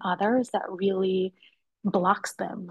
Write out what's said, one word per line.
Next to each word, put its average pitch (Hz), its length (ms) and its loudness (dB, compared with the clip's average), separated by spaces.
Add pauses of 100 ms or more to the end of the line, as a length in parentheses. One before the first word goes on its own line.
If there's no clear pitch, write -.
others 208 480 2
that 202 180 -2
really 190 640 0 (520)
blocks 190 500 2
them - 360 -8